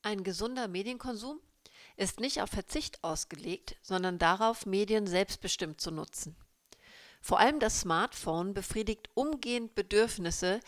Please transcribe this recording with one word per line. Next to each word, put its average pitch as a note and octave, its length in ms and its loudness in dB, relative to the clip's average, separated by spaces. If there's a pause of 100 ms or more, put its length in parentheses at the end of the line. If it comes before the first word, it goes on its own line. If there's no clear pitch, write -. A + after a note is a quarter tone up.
Ein G#3 220 -2
gesunder A3 420 -2
Medienkonsum A#3+ 720 -6 (560)
ist G3 240 -2
nicht C4 200 -2
auf - 100 -2
Verzicht - 540 -6
ausgelegt, - 760 -6
sondern F#3 360 0
darauf, F#3+ 480 4
Medien G#3 400 2
selbstbestimmt F3+ 760 -2
zu F3 100 -4
nutzen. D#3+ 460 -8 (840)
Vor - 180 2
allem B3 220 6
das A3 200 2
Smartphone F3+ 720 0
befriedigt G#3 600 -4
umgehend A#3+ 600 -2
Bedürfnisse, G3+ 920 2